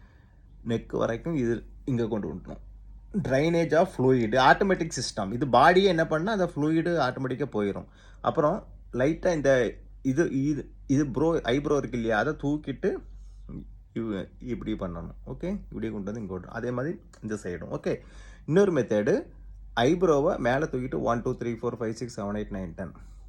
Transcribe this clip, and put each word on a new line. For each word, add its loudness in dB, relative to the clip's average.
நெக் -2
வரைக்கும் -2
இது 0
இங்க 0
கொண்டு -4
வரணும். -12
Drainage 2
of 6
fluid, 6
automatic 0
system. -4
இது -2
பாடியே 8
என்ன 4
பண்ணா, 0
அந்த 0
ஃப்ளூயிட் 2
ஆட்டோமேட்டிக்கா 0
போயிரும். -2
அப்புறம் 0
லைட்டா 2
இந்த 4
இது, 2
இது, -2
இது 2
ப்ரோ, 0
ஐப்ரோ 2
இருக்கு -2
இல்லையா, 0
அதை 2
தூக்கிட்டு -4
இவ-, -4
இப்படி -6
பண்ணணும். -6
ஓகே, -8
இப்படி -6
கொண்டு -6
வந்து -6
இங்க -6
விடணும். -14
அதே -6
மாதிரி -4
இந்த -6
சைடும். -8
ஓகே, -4
இன்னொரு 6
மெத்தடு, 2
ஐப்ரோவை 4
மேல 2
தூக்கிட்டு -4
one, 0
two, -2
three, -4
four, -2
five, -2
six, -8
seven, -6
eight, -4
nine, -8
ten. -10